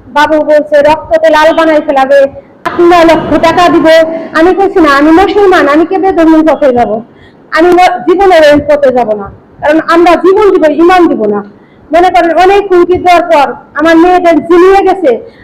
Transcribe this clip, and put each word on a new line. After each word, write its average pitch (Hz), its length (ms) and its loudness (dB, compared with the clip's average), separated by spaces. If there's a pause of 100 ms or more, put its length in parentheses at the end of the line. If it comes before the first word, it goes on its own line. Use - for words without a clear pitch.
বাবু 294 340 -2
বলছে, 302 340 -2 (160)
"রক্ততে 320 380 -2
লাল 311 240 2
বানাই 320 280 0
ফেলাবে, 277 400 0 (420)
আট - 160 -6
নয় 349 260 2
লক্ষ 311 380 -2
টাকা 339 260 0
দিব।" 302 180 0 (460)
আমি 339 220 0
কইছি, 392 240 -2
"না, 294 160 2
আমি 294 160 0
মুসলমান, 370 560 0
আমি 311 180 0
কে 381 120 -4
বেধর্মী 320 500 0
পথে 277 260 0
যাব?" 226 280 -4 (500)
আমি 330 180 0
ম-, 359 280 2
জীবনের 359 440 0 (120)
ওই 285 80 0
পথে 285 320 0
যাব 226 220 -2
না, 196 160 -12 (300)
কারণ 302 260 -2
আমরা 339 240 2
জীবন 381 400 0
দিব, 311 200 0
ইমান 339 360 2
দিব 226 180 -4
না। 202 180 -4 (540)
মনে 359 100 2
করেন 339 300 -2
অনেক 381 360 0
হুমকি 349 240 0
দেওয়ার 349 240 0
পর 285 320 -2 (200)
আমার 330 220 -2
মেয়েদের 349 400 2
চিনিয়ে 359 460 2
গেছে, 349 500 -4 (120)